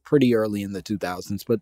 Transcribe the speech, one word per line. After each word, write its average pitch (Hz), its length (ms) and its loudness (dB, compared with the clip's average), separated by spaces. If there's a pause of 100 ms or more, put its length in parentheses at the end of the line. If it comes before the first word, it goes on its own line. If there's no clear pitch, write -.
pretty 127 320 4
early 107 260 0
in 98 120 -8
the 92 100 -8
two 104 160 -4
thousands, 90 440 -6
but 113 180 0